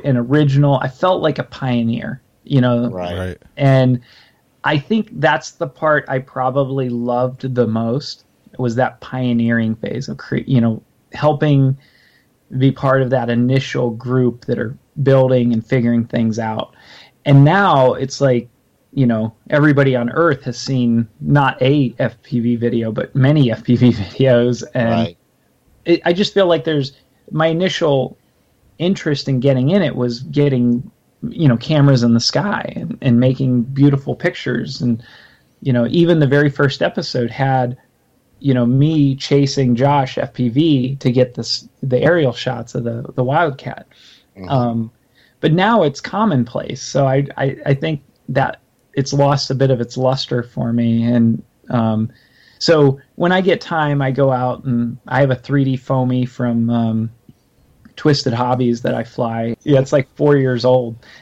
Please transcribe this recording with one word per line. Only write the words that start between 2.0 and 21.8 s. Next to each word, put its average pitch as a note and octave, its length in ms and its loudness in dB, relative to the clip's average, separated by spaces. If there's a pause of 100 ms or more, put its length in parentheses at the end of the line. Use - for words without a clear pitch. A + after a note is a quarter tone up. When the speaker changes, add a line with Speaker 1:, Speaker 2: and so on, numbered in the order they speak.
Speaker 1:
you C#3+ 160 0
know? A#2+ 300 0
Speaker 2:
Right. F2+ 280 -6
Speaker 3:
Right. F#2 200 -8 (180)
Speaker 1:
And C3 460 2 (600)
I D3 140 0
think G#3+ 320 -4 (100)
that's D#3 320 0
the E3 160 -8
part D3+ 400 -2
I C3+ 120 -4
probably C3 720 -4
loved B2 640 -4
the A#2+ 120 2
most, A2+ 580 -4 (320)
was A#2+ 180 -2
that B2 260 -2
pioneering A#2 720 -2
phase - 340 -10
of C#3 80 -10
cre-, - 300 -6
you C3+ 140 2
know, A2+ 200 0 (320)
helping C#3+ 640 2 (800)
be C3 140 4
part C3+ 300 0
of B2+ 100 -2
that A#2+ 180 -2
initial B2+ 600 0
group B2 540 -2
that C3 140 -4
are A#2+ 180 -8 (240)
building C3 520 4
and A2+ 120 -2
figuring A#2 400 0
things A2+ 320 -2
out. A2+ 380 -8 (500)
And C#3 200 8
now D#3 480 4
it's - 260 -6
like, B2+ 300 0 (440)
you C3+ 120 2
know, A2+ 280 0 (160)
everybody C#3+ 460 4
on A#2+ 140 -2
Earth D#3 340 0
has A#2+ 140 -8
seen A#2 500 0 (140)
not C#3+ 400 2
a C3 380 2